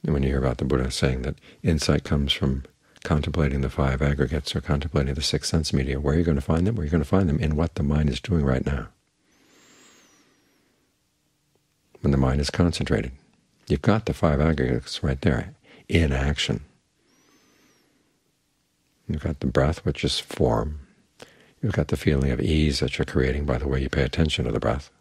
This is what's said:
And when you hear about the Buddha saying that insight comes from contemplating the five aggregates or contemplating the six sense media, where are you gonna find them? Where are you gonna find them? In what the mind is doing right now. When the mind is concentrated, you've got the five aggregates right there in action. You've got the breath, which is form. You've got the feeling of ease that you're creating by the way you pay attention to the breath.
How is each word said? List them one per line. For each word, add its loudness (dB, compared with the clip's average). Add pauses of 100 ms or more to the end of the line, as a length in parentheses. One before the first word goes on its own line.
And 0
when 2
you 2
hear 0
about 0
the -4
Buddha 0
saying 0
that -4 (260)
insight 2
comes 0
from -2 (400)
contemplating 0
the -2
five 0
aggregates 0
or -2
contemplating 0
the -4
six -2
sense 0
media, 0
where 0
are 4
you 4
gonna 2
find 2
them? 0
Where -4
are -2
you -2
gonna 2
find 2
them? 2
In 0
what 0
the -4
mind 2
is -2
doing 0
right 2
now. -4 (3000)
When 0
the 4
mind 2
is -2
concentrated, 0 (560)
you've 0
got 2
the -2
five 2
aggregates 0
right -2
there 0 (340)
in 2
action. -2 (2500)
You've -6
got -6
the -4
breath, 0
which -4
is 0
form. -2 (840)
You've -2
got 0
the -2
feeling 2
of -2
ease 2
that -4
you're -2
creating -2
by 0
the -4
way 0
you -4
pay 0
attention 0
to -2
the 0
breath. -2 (100)